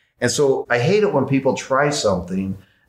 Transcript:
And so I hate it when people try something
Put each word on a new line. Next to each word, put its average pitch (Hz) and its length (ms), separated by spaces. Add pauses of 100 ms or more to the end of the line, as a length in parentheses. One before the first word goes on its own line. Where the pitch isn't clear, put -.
(220)
And 120 80
so 139 400
I 123 80
hate 190 240
it 202 100
when 131 140
people 135 280
try 143 360
something 95 680 (320)